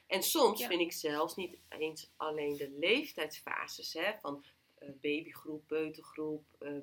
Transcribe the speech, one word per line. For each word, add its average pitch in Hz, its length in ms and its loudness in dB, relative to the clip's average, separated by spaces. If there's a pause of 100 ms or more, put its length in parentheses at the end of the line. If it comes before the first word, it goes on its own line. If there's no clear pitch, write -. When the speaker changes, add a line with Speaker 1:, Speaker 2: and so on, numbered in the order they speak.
Speaker 1:
En 190 160 2
soms 226 360 6
Speaker 2:
Ja. 240 80 0
Speaker 1:
vind 175 140 2
ik 170 100 2
zelfs 151 440 0
niet - 220 -6 (120)
eens 156 480 -4
alleen 151 400 0
de 143 120 -4 (100)
leeftijdsfases, - 1120 0
hè, 185 280 0
van, 143 240 -6 (320)
eh, 143 120 -14 (120)
babygroep, 151 640 -4
peutergroep, 156 760 -4 (160)
eh, 143 120 -6 (120)